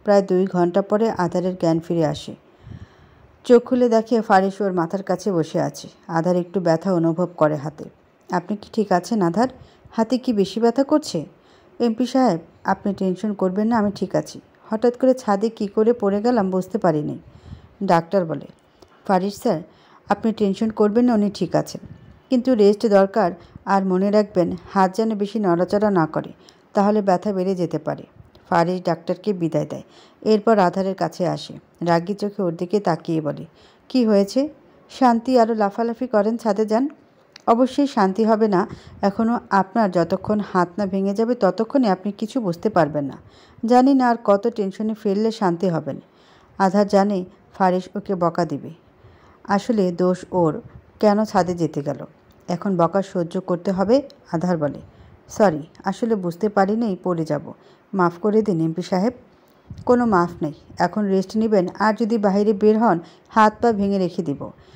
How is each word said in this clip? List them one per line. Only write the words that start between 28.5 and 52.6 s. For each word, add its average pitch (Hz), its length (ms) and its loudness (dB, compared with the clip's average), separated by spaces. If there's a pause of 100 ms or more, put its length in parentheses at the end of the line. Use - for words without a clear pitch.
ডাক্তারকে 175 480 -4
বিদায় 165 340 -2
দেয়। 139 160 -12 (400)
এরপর 214 360 2
আধারের 185 360 0
কাছে 170 320 -4
আসে, 151 260 -6 (300)
রাগী 170 320 0
চোখে 208 280 -6
ওর 165 140 -2
দিকে 185 240 -2
তাকিয়ে 160 400 -2
বলে, 151 240 -6 (440)
"কি 247 180 0
হয়েছে? 208 420 2 (420)
শান্তি 240 480 2
আরও 226 160 2
লাফালাফি 226 520 -2
করেন, 220 300 0
ছাদে 220 300 -2
যান।" 226 220 0 (580)
"অবশ্যই 247 400 2
শান্তি 208 380 0
হবে 220 240 2
না, 233 200 0 (340)
এখনও 226 380 0 (100)
আপনার 196 400 0
যতক্ষণ 185 500 -2 (120)
হাত 175 160 0 (100)
না 208 80 -4
ভেঙে 196 280 -2
যাবে 226 200 0
ততক্ষণে 220 540 0
আপনি 190 240 -2
কিছু 220 280 -6
বুঝতে 185 280 -4
পারবেন 151 360 2
না। 127 140 -10 (480)
জানি 254 280 6
না 254 140 4
আর 233 160 2
কত 202 220 2
টেনশনে 214 480 -4
ফেললে 214 360 -2
শান্তি 185 380 0
হবেন।" 151 320 -4 (580)
আধার 196 300 2
জানে 196 360 2 (300)
ফারিস 185 420 0
ওকে 202 180 -6
বকা 175 300 0
দিবে। 143 260 -8 (760)
আসলে 196 480 0
দোষ 180 400 0
ওর, 170 280 0 (400)
কেন 214 240 2
ছাদে 180 300 0
যেতে 160 280 -4
গেল? 143 240 -8 (420)
এখন 180 280 -4